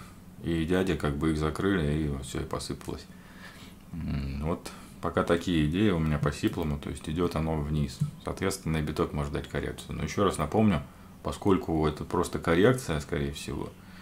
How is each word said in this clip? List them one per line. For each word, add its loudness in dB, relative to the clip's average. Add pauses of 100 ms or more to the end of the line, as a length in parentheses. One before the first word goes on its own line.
(420)
И 0
дядя 2
как 0
бы 2
их 2
закрыли, 2
и 0
всё, -6
и -4
посыпалось. -6 (840)
М, -4
вот -4 (300)
пока 2
такие 4
идеи 4
у 4
меня 2
по 2
сиплому, 0
то -8
есть -8
идёт 0
оно 0
вниз. 0 (260)
Соответственно, -2
и 0
биток -2
может -2
дать -4
коррекцию. -6
Но -6
ещё 0
раз 4
напомню, 4 (400)
поскольку 2
это -2
просто -2
коррекция, 4
скорее -2
всего, -8 (320)